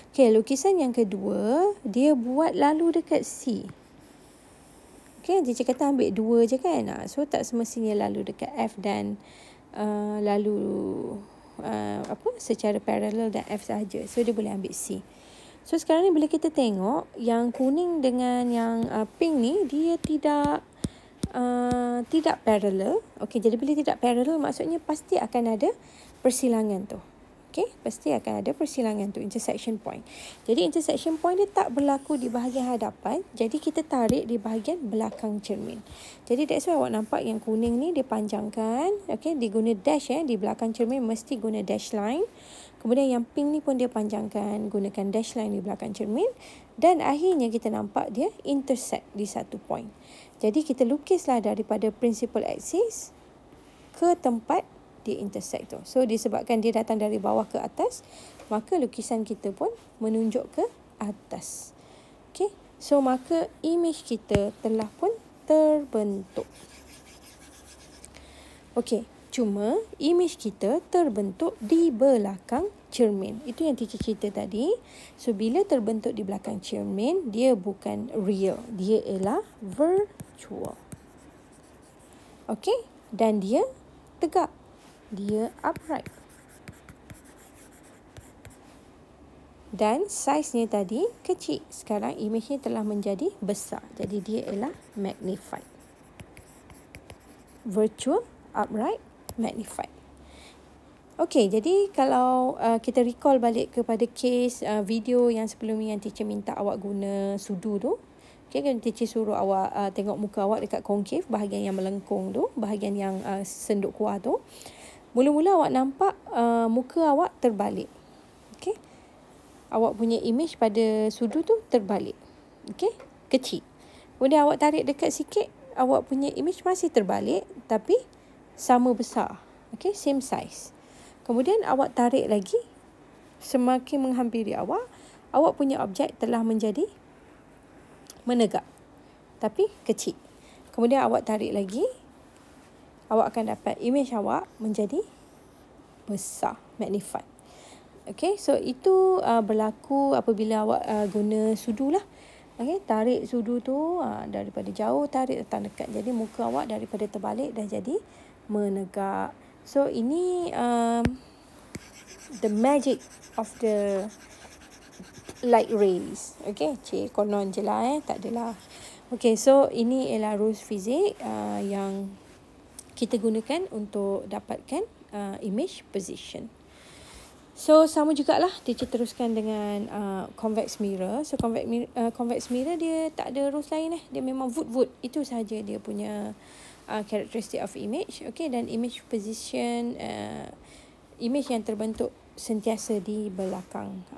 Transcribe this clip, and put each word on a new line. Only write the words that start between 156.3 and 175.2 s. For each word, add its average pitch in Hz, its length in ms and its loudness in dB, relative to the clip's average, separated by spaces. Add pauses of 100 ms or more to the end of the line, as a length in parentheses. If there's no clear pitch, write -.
awak 247 160 -2
daripada 214 400 -6
terbalik 214 480 -6
dah 214 80 -6
jadi 208 320 -6 (560)
menegak. 196 800 -2 (320)
So 277 240 2
ini, 349 640 -2
um, 233 560 0 (1400)
the 214 80 0
magic 254 480 2 (400)
of 220 80 -6 (160)
the 202 480 0 (1400)
light 226 240 6
rays. 196 720 0
Okey, 277 400 -2
cik, 196 320 -6
konon 202 400 0
je 196 80 -4
lah, 214 240 0
eh, 294 160 -2
tak - 160 -6
adalah. 233 320 -6 (640)
Okey, 226 240 4
so 269 320 8
ini 254 400 0
ialah 214 240 -2
rules 214 240 0
fizik, 233 640 -2
uh, 208 400 -4
yang 196 480 -4 (840)
kita 233 260 -2
gunakan 233 480 -2
untuk 202 560 -4
dapatkan, 208 560 -8 (320)
uh, 202 320 -8